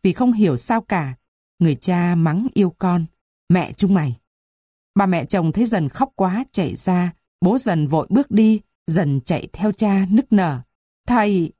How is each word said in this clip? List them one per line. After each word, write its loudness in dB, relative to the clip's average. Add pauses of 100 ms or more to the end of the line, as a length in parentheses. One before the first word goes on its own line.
vì 2
không 0
hiểu 2
sao 0
cả. -6 (420)
Người 2
cha -2
mắng 0
yêu 2
con: 0 (420)
"Mẹ 0
chúng 0
mày." -2 (760)
Bà 2
mẹ 0
chồng -2
thấy 0
Dần -2
khóc -4
quá, -2
chạy -2
ra. 0 (280)
Bố 2
Dần 0
vội -2
bước 0
đi. 4 (260)
Dần 0
chạy -6
theo -4
cha 0
nức 2
nở: 0 (480)
"Thầy, 0